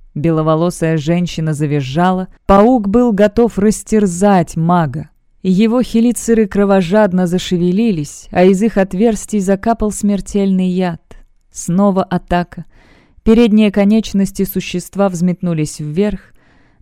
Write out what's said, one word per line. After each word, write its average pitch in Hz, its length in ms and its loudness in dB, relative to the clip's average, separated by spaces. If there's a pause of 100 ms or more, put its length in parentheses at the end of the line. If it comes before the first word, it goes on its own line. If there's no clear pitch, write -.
(140)
Беловолосая 160 840 0
женщина 160 580 -2
завизжала. 151 760 -2 (180)
Паук 208 420 4
был 240 240 2
готов 208 460 2
растерзать 202 1000 0
мага. 160 540 -2 (320)
Его 220 400 2
хелицеры 226 640 0
кровожадно 190 800 0
зашевелились, 180 1040 -2
а 180 140 2
из 190 180 4
их 226 140 0
отверстий 202 640 0
закапал 202 500 -2
смертельный 196 760 -2
яд. 180 320 -4 (500)
Снова 185 540 0
атака. 175 600 -4 (560)
Передние 214 500 4
конечности 196 720 0
существа 185 640 -4
взметнулись 175 720 -4
вверх, 190 540 -6 (480)